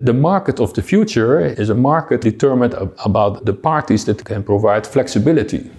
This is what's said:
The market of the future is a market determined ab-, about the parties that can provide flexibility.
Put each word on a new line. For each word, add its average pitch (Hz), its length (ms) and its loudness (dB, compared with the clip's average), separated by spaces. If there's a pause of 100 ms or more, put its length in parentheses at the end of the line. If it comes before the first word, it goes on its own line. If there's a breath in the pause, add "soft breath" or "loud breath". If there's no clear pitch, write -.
The 123 120 2
market 156 480 0
of 107 140 0
the 101 80 -2
future 123 580 2 (200)
is 107 100 0
a 104 40 0
market 139 460 0
determined 123 540 2
ab-, 95 200 -8 (100)
about 101 400 0
the 101 80 0
parties 147 520 -2
that 107 200 -2
can 104 200 -8
provide 104 420 0
flexibility. 127 720 0 (200)